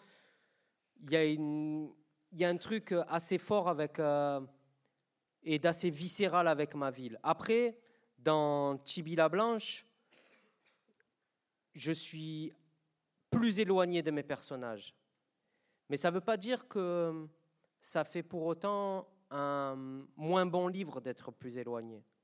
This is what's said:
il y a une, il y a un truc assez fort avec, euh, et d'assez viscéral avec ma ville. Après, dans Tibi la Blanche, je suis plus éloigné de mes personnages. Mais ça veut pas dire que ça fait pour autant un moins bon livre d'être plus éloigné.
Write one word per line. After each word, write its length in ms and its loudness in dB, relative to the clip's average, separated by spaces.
il 80 -8
y 60 6
a 80 6
une, 680 -2
il 80 -6
y 60 4
a 20 6
un 80 2
truc 400 -4
assez 280 0
fort 300 2
avec, 320 0
euh, 400 2
et 160 2
d'assez 300 2
viscéral 580 2
avec 260 2
ma 160 -2
ville. 320 -8
Après, 560 2
dans 540 2
Tibi 380 -6
la 120 8
Blanche, 580 0
je 160 -4
suis 640 -6
plus 300 2
éloigné 420 4
de 100 0
mes 120 0
personnages. 720 -8
Mais 80 -2
ça 120 2
veut 120 0
pas 160 2
dire 320 -4
que 580 -2
ça 240 -2
fait 180 -6
pour 220 -4
autant 600 -2
un 760 -4
moins 300 2
bon 220 0
livre 340 -6
d'être 300 -8
plus 260 -12
éloigné. 440 -6